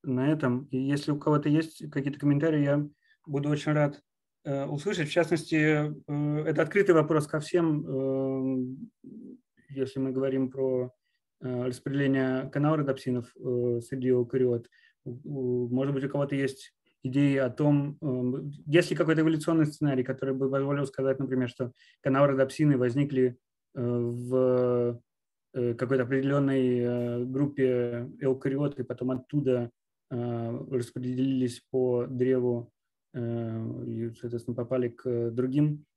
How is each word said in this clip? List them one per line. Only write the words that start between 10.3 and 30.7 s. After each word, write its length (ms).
про, 420
э, 220
распределение 880
канала 280
родопсинов, 580
э, 440
среди 300
эукариот. 580
У, 600
у, 40
может 260
быть, 100
у 40
кого-то 260
есть 380
идеи 320
о 140
том, 500
эм, 500
есть 240
ли 60
какой-то 240
эволюционный 460
сценарий, 360
который 320
бы 160
позволил 360
сказать, 320
например, 300
что 240
канал 260
родопсины 500
возникли, 600
э, 40
в, 1200
э, 200
какой-то 300
определённой, 720
э, 460
группе 840
эукариот, 600
и 20
потом 300
оттуда, 580
э, 600